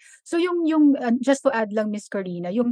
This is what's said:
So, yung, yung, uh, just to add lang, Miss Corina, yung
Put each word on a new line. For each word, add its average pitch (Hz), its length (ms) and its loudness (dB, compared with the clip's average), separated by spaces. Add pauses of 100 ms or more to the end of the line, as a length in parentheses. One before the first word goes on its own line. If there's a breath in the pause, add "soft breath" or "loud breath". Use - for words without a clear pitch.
(220 soft breath)
So, - 160 -4
yung, 349 240 0
yung, 311 320 4
uh, 247 240 -2
just 269 240 0
to 269 80 2
add 214 240 -4
lang, 214 160 -2
Miss 208 160 -8
Corina, 180 480 -6
yung 240 180 0